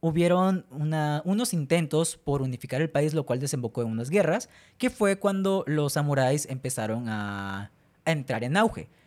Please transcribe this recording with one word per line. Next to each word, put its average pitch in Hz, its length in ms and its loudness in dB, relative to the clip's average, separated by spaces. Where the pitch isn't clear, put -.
Hubieron 175 680 4
una, 151 540 0
unos 208 280 0
intentos 160 640 0
por 139 260 -2
unificar 131 380 -4
el 160 100 0
país, 151 240 0
lo 147 120 0
cual 127 140 0
desembocó 127 420 -4
en 113 60 -2
unas 113 220 -4
guerras, 185 380 2
que 254 140 0
fue 196 280 0
cuando 196 480 0
los 147 280 0
samuráis 143 520 2
empezaron 123 640 -4
a, 101 640 -6
a 165 80 0
entrar 127 320 -2
en 139 120 0
auge. - 320 0